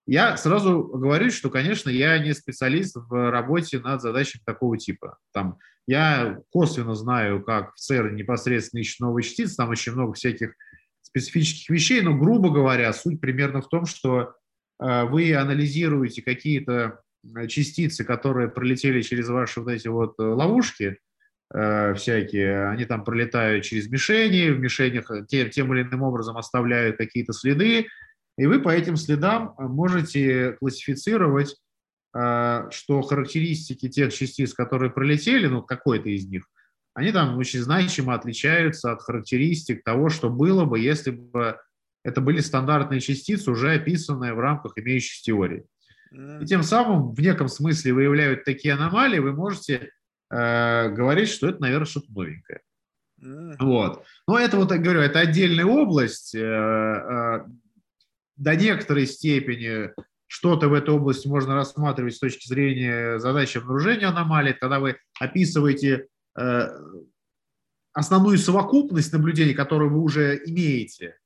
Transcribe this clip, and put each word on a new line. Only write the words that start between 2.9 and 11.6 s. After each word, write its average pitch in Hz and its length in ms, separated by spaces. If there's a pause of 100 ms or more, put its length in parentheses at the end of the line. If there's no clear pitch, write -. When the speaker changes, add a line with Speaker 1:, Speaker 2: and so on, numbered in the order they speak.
Speaker 1:
в 120 340
работе 135 480
над 123 240
задачами 120 420
такого 117 320
типа. 92 400 (160)
Там, 95 260 (280)
я 131 540 (100)
косвенно 131 440
знаю, 107 480
как 107 320
в - 40
церн 110 380
непосредственно 117 640
ищут - 200
новые 120 240
частицы, - 320
там 117 140
очень 117 220
много 120 200
всяких 120 420 (480)
специфических - 680